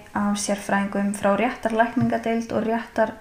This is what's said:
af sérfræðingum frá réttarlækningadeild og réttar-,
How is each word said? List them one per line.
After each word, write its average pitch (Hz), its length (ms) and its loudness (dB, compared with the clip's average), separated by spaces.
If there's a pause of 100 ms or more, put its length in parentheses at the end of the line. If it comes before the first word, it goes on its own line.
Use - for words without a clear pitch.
(120)
af 202 240 0
sérfræðingum 202 760 0
frá 202 220 2
réttarlækningadeild 233 1160 0
og 220 120 0
réttar-, 220 560 0